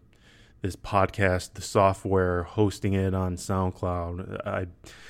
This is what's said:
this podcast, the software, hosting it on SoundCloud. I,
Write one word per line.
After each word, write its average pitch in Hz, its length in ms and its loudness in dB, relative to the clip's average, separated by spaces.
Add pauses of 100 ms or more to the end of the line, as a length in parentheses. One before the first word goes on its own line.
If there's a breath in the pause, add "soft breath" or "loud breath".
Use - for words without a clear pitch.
(640 soft breath)
this 92 140 -4
podcast, 95 800 0
the - 80 -12
software, 92 800 2
hosting 101 500 0
it 95 200 2
on 92 220 -2
SoundCloud. 92 1120 -4
I, 98 200 -4 (440 loud breath)